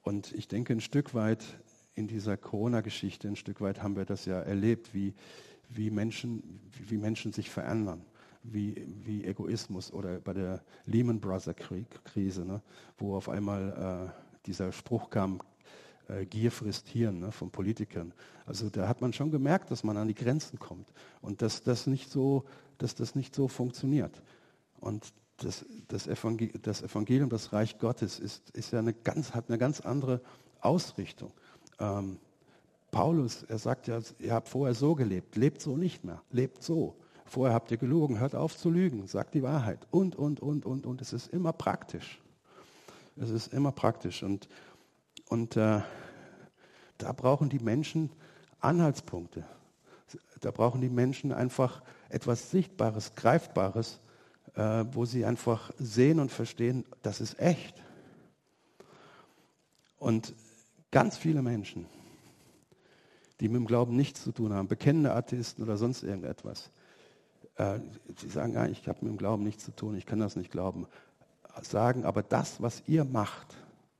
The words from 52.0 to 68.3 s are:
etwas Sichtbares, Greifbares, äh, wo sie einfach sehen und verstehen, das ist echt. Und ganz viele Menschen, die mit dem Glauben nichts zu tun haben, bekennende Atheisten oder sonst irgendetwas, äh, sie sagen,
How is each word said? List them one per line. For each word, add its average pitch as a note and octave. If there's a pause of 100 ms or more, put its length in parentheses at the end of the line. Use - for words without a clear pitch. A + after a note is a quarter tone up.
etwas -
Sichtbares, A2
Greifbares, A2+ (520)
äh, A2
wo A#2+
sie A#2
einfach A#2
sehen B2+
und C3+
verstehen, A#2+ (160)
das G#2
ist -
echt. - (2250)
Und A2+ (560)
ganz G3+
viele D#3
Menschen, G#2+ (1500)
die A2
mit A2+
dem B2
Glauben A#2+
nichts C#3+
zu B2
tun A2
haben, G2
bekennende C#3+
Atheisten A#2+
oder G#2+
sonst B2
irgendetwas, - (840)
äh, G#2 (380)
sie -
sagen, A#2